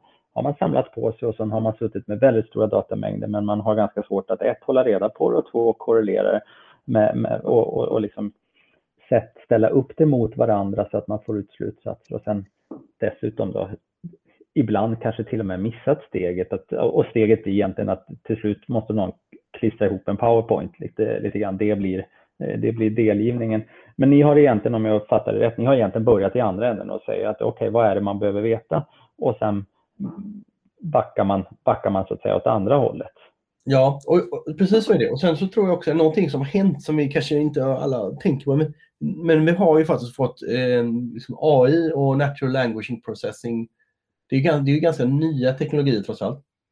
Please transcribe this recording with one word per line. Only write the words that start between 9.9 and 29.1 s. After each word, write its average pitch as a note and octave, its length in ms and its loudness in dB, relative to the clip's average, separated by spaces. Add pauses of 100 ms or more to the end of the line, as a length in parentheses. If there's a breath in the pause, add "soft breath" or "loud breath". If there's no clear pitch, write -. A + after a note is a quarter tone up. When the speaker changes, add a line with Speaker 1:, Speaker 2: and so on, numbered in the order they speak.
Speaker 1:
det D#3+ 80 4
mot A#2+ 320 0
varandra G2+ 540 0
så G#2+ 60 -4
att - 100 -6
man G#2 180 -6
får G#2+ 140 -4
ut G2+ 120 -12
slutsatser, - 640 -12
och G#2+ 60 -8
sen G2+ 240 -4 (540)
dessutom G#2+ 520 -4
då F#2+ 180 -6 (840 soft breath)
ibland A2+ 480 0
kanske A2+ 220 -4
till A2 160 -6
och G#2+ 60 -4
med F#2 140 -6
missat A#2 480 -2
steget, F2+ 460 -4
att, - 180 -10
och - 340 0
steget A2 420 2
är G2+ 40 -2
egentligen G2 380 -2
att - 180 -6 (160)
till A2 140 -4
slut - 300 -6
måste A2+ 260 -4
någon F#2+ 180 -2 (400)
klistra G#2+ 360 -2
ihop F#2+ 200 -4
en G2+ 100 -2
PowerPoint A2+ 640 0
lite, A2 400 -4
lite G#2 200 -6
grann. G2 180 -4
Det G#2 180 0
blir, F#2+ 320 -4 (360 soft breath)
eh, A2 160 -6
det A2+ 120 0
blir A2 180 0
delgivningen. A2 760 0 (320 soft breath)
Men C3 140 4
ni C#3+ 120 8
har D3 140 6
egentligen, B2 400 4
om A2 100 0
jag G#2+ 160 2
uppfattar G#2+ 320 0
det G#2 60 -2
rätt, A2+ 180 2
ni A#2 80 -2
har C3+ 100 4
egentligen A2+ 300 0
börjat G2 300 4
i B2 40 2
andra A2 320 0
änden G#2 180 -8
och G2 120 -8
säger G#2 260 -4
att G#2+ 140 -6
okej, A2+ 280 -2
vad A2+ 180 4
är G2 80 2
det G2+ 60 0
man G2+ 180 -4
behöver G#2 220 -2
veta? A2+ 440 -2 (320 soft breath)